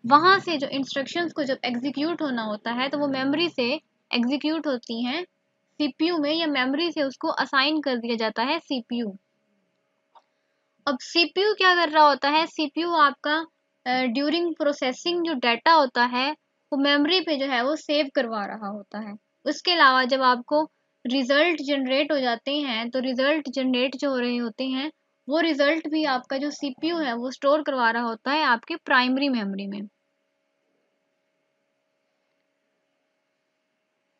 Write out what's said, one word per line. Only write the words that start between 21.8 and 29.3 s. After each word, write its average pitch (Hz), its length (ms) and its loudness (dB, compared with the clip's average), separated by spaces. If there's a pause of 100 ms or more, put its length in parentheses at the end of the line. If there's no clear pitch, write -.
हो 285 80 0
जाते 247 400 -2
हैं 240 300 -4
तो 262 120 -2
result 262 520 0
generate 262 420 0
जो 285 140 -2
हो 262 100 -2
रहे 240 180 -2
होते 240 300 -6
हैं 262 240 -6 (360)
वो 294 120 0
result 311 480 0
भी 311 180 -2
आपका 269 320 -2
जो 294 140 -4
सीपीयू 311 480 -6
है 262 160 -2
वो 240 160 -6
store 285 320 2
करवा 254 280 0
रहा 233 120 -2
होता 226 280 -6
है 311 140 0
आपके 247 300 0 (100)
primary 262 440 2
memory 196 380 -4